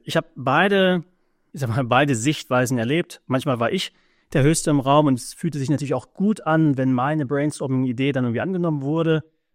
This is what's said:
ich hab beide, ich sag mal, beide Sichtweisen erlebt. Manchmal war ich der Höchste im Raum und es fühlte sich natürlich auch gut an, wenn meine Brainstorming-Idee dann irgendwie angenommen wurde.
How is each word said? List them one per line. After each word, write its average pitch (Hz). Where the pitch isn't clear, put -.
ich -
hab 160
beide, 180
ich 156
sag 127
mal, 123
beide 131
Sichtweisen 127
erlebt. 131
Manchmal 127
war 117
ich -
der 143
Höchste 160
im 143
Raum 143
und 131
es -
fühlte 151
sich 135
natürlich 143
auch -
gut 208
an, 156
wenn 131
meine 139
Brainstorming-Idee 135
dann 127
irgendwie 117
angenommen 170
wurde. 156